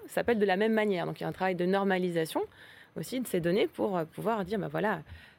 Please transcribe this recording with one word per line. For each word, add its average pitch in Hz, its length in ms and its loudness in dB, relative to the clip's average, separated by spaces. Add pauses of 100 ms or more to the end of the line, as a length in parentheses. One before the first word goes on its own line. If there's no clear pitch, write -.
s'appellent 214 320 0
de 202 60 4
la 185 120 4
même 220 160 4
manière. 208 320 2
Donc, 156 160 -6
il - 20 -4
y - 20 -4
a 165 40 -2
un 160 40 -4
travail 185 220 0
de 175 100 0
normalisation 185 760 2 (560)
aussi 208 240 -4
de 226 60 -6
ces 185 120 0
données 185 280 2
pour, 208 300 -2
euh, 165 60 0
pouvoir 190 400 -2
dire, « 196 160 -4
Bah, 160 80 -2
voilà, 165 340 -2 (360)